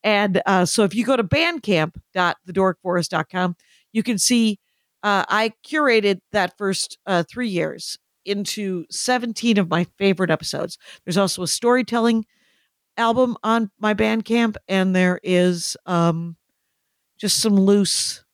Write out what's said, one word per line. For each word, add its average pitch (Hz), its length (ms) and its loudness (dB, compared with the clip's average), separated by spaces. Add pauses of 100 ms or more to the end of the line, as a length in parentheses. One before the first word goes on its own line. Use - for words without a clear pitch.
And, 202 420 2
uh, 185 200 4
so 214 180 0
if 180 120 0
you 233 100 -2
go 262 100 2
to 233 80 0
bandcamp 208 720 0 (180)
dot 175 320 0
the 180 80 -14
dork 190 280 0
forest 180 300 -4
dot 160 180 -4
com, 180 260 -2 (380)
you 220 100 0
can 226 140 -2
see, 226 420 0 (440)
uh, 202 260 0
I 214 240 0 (120)
curated 226 540 2 (120)
that 190 260 -2
first, - 480 -4
uh, 175 180 0
three 233 260 -6
years 165 480 -4 (280)
into 196 640 -6
seventeen 233 680 0
of 190 120 2
my 170 140 0 (140)
favorite 190 340 0
episodes. 160 460 -4 (260)
There's 175 140 -2
also 185 260 0
a 165 40 -4
storytelling 233 800 0 (680)
album 233 480 0
on 220 340 0
my 214 160 0
Bandcamp, 220 600 0 (140)
and 190 260 2
there 180 260 2
is, 180 540 0 (100)
um, 170 520 0 (800)
just - 240 -2
some 208 160 4
loose 196 680 2 (100)